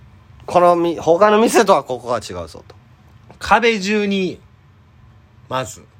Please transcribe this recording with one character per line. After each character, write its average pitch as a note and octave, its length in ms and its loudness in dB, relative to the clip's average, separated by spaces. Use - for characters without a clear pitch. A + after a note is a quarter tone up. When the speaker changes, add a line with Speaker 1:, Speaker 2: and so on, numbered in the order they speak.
Speaker 1:
ー、 - 40 -14
Speaker 2:
こ F3 100 2
の F3 160 4
み-、 E3+ 220 -2
他 E3+ 320 2
の G#3 80 4
店 A3+ 280 2
と F#3+ 80 4
は C#3+ 100 -2
こ B2 160 -8
こ A#2+ 80 -12
が A#2+ 100 -2
違 F2+ 240 -12
う E2 60 -12
ぞ - 180 -20
と。 - 80 -20
Speaker 1:
壁 A3+ 420 0
中 G#3 260 -4
に、 F#3+ 340 -4
ま C3 160 -6
ず。 - 180 -20